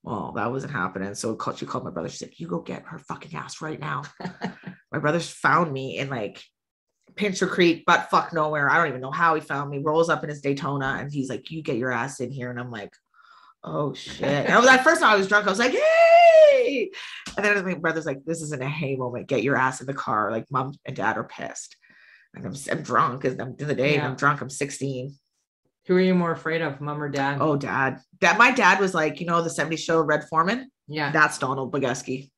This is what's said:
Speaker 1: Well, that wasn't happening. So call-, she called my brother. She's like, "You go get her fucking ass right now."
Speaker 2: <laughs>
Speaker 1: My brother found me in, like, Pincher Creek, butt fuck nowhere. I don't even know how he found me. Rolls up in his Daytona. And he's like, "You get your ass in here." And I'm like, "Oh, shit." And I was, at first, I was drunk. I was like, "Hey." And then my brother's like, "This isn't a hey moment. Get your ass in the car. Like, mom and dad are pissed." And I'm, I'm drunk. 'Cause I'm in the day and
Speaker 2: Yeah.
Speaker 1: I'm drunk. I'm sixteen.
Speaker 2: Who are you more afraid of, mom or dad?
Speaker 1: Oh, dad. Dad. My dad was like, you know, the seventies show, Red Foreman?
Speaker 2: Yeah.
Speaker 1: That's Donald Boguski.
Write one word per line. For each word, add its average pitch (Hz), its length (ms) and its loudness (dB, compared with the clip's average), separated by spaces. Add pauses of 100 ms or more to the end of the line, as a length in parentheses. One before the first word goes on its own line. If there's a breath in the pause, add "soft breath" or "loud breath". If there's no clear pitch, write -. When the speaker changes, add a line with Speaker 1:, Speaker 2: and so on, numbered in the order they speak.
Speaker 1:
Well, 92 340 -8
that 110 140 -4
wasn't 135 220 -8
happening. 98 420 -6
So 110 200 -6
call-, - 220 -8
she 139 100 -10
called 135 180 -8
my 82 60 -10
brother. - 180 -8
She's - 140 -14
like, - 180 -18
"You 165 80 -10
go 170 120 -6
get - 260 -12
her 156 120 -14
fucking - 380 -14
ass - 240 -12
right 156 180 -10
now." 143 240 -8 (160)
Speaker 2:
<laughs> - 760 -12
Speaker 1:
My - 60 -4
brother 151 220 0
found 156 520 0
me 131 260 -8
in, 135 120 -6
like, 110 320 -8 (720)
Pincher 190 320 -2
Creek, 175 400 2
butt 170 240 2
fuck - 220 0
nowhere. 151 380 0
I 143 80 4
don't 165 100 2
even 127 140 -8
know 135 100 -10
how 165 240 2
he 160 60 -2
found 143 280 -6
me. 143 140 -6
Rolls 160 240 2
up 151 160 0
in 151 60 -8
his 147 100 -10
Daytona. 139 580 -2
And 135 140 -10
he's 139 160 -4
like, 110 220 -10
"You 160 120 -10
get 147 140 -4
your 127 160 -2
ass 123 280 -6
in 117 100 -6
here." 123 200 -8
And 123 80 -10
I'm 123 120 -10
like, 104 240 -14 (680 soft breath)
"Oh, 156 300 -4
shit." - 300 -12
And 277 320 0
I 202 40 8
was, 240 120 8
at 262 140 8
first, 330 180 4
I 220 140 6
was 196 120 2
drunk. 208 180 4
I 202 40 2
was 190 80 0
like, 254 140 2
"Hey." 622 1160 8 (460 loud breath)
And 202 100 0
then 208 180 2
my 180 100 -2
brother's 160 320 -2
like, 139 180 -6
"This 160 180 -6
isn't 147 200 -8
a 135 60 -4
hey 143 280 -4
moment. 123 320 -6
Get 123 160 2
your 135 120 2
ass 127 240 0
in 127 60 -12
the 139 80 -6
car. 107 380 -2
Like, 113 180 -4
mom 135 220 -4 (120)
and 135 120 -10
dad 107 200 0
are 110 80 -6
pissed." - 520 -14 (580 soft breath)
And - 120 -16
I'm, 95 80 -8 (160)
I'm 156 120 -4
drunk. 131 400 0
'Cause 131 160 -2
I'm 127 200 -10
in 143 100 -8
the 143 60 -2
day 143 200 2
and 147 80 0
Speaker 2:
Yeah. 147 60 -4
Speaker 1:
I'm 131 80 -6
drunk. 143 240 0
I'm 139 100 -10
sixteen. 139 640 -8 (720)
Speaker 2:
Who 185 100 2
are 185 40 4
you 185 140 2
more 175 180 2
afraid 160 300 -4
of, 143 180 -6
mom 147 220 -6
or 147 60 -6
dad? 139 320 -2
Speaker 1:
Oh, 147 160 2
dad. 135 440 -2 (180)
Dad. 175 200 4
My 240 120 8
dad 196 300 4
was 190 140 2
like, 156 260 0
you 175 60 -6
know, 170 160 2
the 165 80 -4
seventies 160 320 -4
show, 165 180 2
Red 151 280 0
Foreman? 190 420 -2 (180)
Speaker 2:
Yeah. 147 240 -4
Speaker 1:
That's 151 260 4
Donald 131 340 -4
Boguski. 131 640 -4